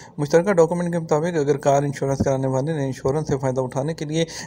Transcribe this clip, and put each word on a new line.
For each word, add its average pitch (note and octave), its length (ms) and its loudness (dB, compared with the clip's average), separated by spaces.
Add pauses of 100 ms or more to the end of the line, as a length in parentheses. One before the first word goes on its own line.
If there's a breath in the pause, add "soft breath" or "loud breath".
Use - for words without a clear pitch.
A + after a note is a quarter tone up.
(200 loud breath)
मुश्तरका E3+ 340 4
डॉक्यूमेंट F3 380 2
के E3+ 80 -2
मुताबिक D#3+ 360 0
अगर C#3+ 220 2
कार C#3+ 280 4
इंश्योरेंस C#3 360 -2
कराने C3+ 260 0
वाले C3 260 -2
ने C#3+ 140 -2
इंश्योरेंस C3+ 400 -2
से D3 100 -2
फ़ायदा C3 240 -2
उठाने C3+ 320 -4
के D#3+ 120 -8
लिए D#3 200 -2 (220 loud breath)